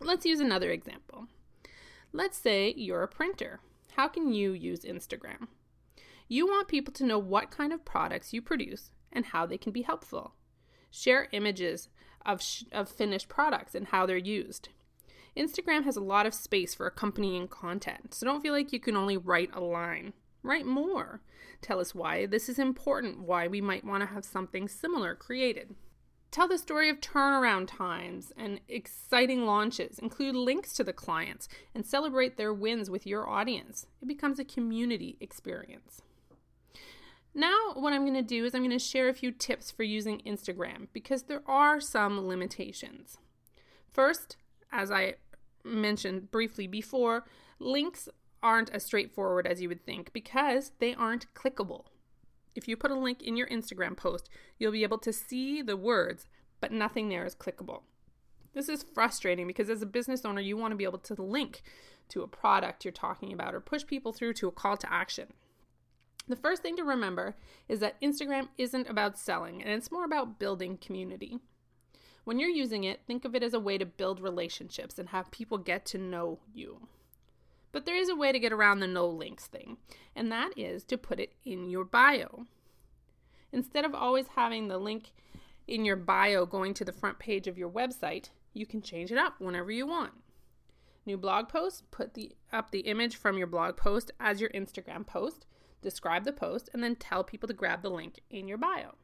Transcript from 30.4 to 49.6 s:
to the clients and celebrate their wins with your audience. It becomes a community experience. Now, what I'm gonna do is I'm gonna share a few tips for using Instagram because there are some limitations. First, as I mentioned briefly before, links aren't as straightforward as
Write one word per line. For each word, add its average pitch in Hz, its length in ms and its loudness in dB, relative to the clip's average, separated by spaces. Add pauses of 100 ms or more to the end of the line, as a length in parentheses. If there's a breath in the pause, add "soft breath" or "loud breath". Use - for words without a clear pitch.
to 247 100 0
the 185 100 -2
clients - 540 -6 (260 loud breath)
and 208 120 -6
celebrate 262 520 2
their 214 160 0
wins 214 360 -2
with 185 180 -6
your 208 200 -2
audience. - 600 -2 (140)
It 254 60 -8
becomes 285 320 0
a 269 60 -4
community 233 760 -2
experience. - 800 -12 (1300 loud breath)
Now, 370 420 4
what 285 180 2
I'm 277 120 4
gonna 269 160 4
do 233 240 0
is 247 100 0
I'm 254 80 2
gonna 247 160 2
share 262 300 4
a 262 40 2
few 254 180 -2
tips - 400 -4
for 226 120 -4
using 214 420 -2
Instagram 185 680 -6
because 254 300 -2
there 285 220 -6
are 294 340 8
some 202 480 2
limitations. - 920 -6 (720 soft breath)
First, 285 460 4 (340)
as 196 200 0
I 190 240 2 (480)
mentioned 208 680 0
briefly 220 360 0
before, 233 580 2 (340 loud breath)
links 294 480 -2 (340)
aren't 226 280 6
as 208 160 -4
straightforward 190 600 2
as 180 160 0